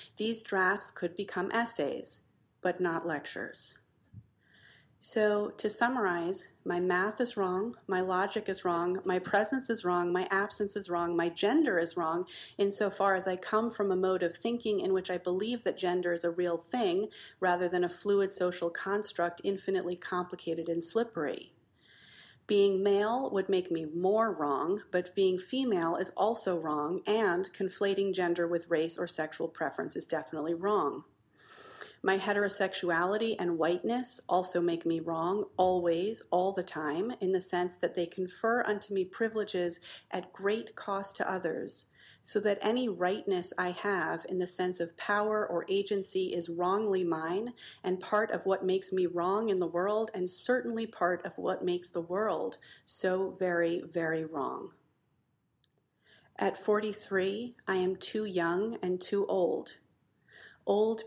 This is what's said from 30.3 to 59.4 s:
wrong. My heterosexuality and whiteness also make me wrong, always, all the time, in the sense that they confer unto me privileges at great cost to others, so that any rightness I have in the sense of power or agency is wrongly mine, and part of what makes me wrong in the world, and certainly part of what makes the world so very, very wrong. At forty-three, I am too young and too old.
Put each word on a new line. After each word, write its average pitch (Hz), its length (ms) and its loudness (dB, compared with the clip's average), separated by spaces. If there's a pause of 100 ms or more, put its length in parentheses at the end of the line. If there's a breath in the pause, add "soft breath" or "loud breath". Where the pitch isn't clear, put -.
wrong. 165 500 0 (1040 loud breath)
My 190 120 4
heterosexuality 196 1200 2
and 175 180 2
whiteness 196 720 0
also 180 320 2
make 170 260 2
me 165 140 2
wrong, 170 460 0 (100)
always, 185 640 2 (100)
all 185 200 4
the 190 100 -2
time, 175 600 -2
in 190 100 0
the 185 80 4
sense 180 380 -2
that - 180 -2
they 175 100 0
confer 196 600 -2
unto 208 280 -4
me 190 120 2
privileges 196 720 -2 (320 loud breath)
at 180 220 -6
great 214 420 -2
cost 196 400 -6
to - 160 -2
others, 175 540 -4 (360 loud breath)
so - 200 -2
that 202 200 2
any 240 280 2
rightness 180 680 0
I 180 140 0
have 165 560 -2
in 185 120 -2
the 180 80 0
sense 180 340 -2
of 170 160 -6
power 208 500 0
or 170 220 -2
agency 190 640 0
is 170 160 -4
wrongly 185 560 2
mine, 170 480 -2 (320 loud breath)
and 180 160 0
part 214 300 2
of 180 140 -2
what 190 200 2
makes 190 260 0
me 185 140 2
wrong 180 420 2
in 190 120 4
the 175 60 2
world, 202 480 0
and 180 160 -2
certainly 233 560 0
part 180 400 0
of - 120 -8
what 185 260 -2
makes 175 260 0
the 175 120 -4
world 180 560 -2 (260 loud breath)
so 185 560 -2
very, 170 500 2
very 160 360 0
wrong. 131 460 -6 (1700 soft breath)
At 196 240 0
forty-three, 208 920 0 (100)
I 190 100 0
am 185 200 2
too 214 300 -4
young 185 580 0
and 180 160 0
too 202 280 0
old. - 500 0 (880 loud breath)